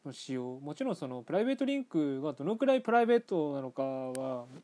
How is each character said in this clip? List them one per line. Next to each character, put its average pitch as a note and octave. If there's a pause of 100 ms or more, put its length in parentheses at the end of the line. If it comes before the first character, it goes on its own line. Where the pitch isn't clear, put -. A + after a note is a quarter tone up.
の C#3+
使 -
用、 B2+
も C#3+
ち G3
ろ C4
ん F3+
そ C#3+
の B2+
プ B2
ラ F#3+
イ A3
ベ C4
ー -
ト C4
リ C#4
ン C4+
ク C#3+
が D3+
ど C#3
の G3+
く C4+
ら C4
い C4
プ A3+
ラ A#3
イ A#3
ベ A#3
ー -
ト D#3
な C#3
の C3
か C3+
は C3 (180)